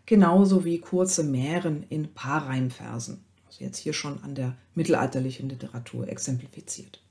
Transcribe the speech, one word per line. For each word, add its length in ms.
genauso 600
wie 140
kurze 440
Mären 640
in 240
Paarreimversen, 1120
also 180
jetzt 140
hier 160
schon 280
an 120
der 200
mittelalterlichen 760
Literatur 600
exemplifiziert. 1040